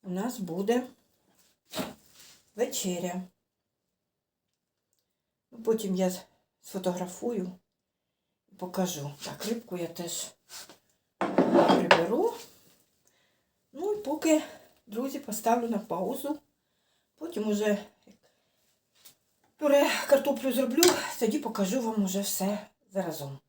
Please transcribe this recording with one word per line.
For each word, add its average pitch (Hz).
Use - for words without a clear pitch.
у 196
нас 202
буде 202
вечеря. 185
Потім 220
я 185
з-, -
сфотографую 185
і -
покажу. 180
Так, -
рибку 220
я 170
теж -
приберу. 185
Ну 381
і 427
поки, 311
друзі, 269
поставлю 226
на 208
паузу. 269
Потім 214
уже 208
пюре 285
картоплю 269
зроблю, 262
тоді 233
покажу 220
вам 214
уже 190
все 202
заразом. 151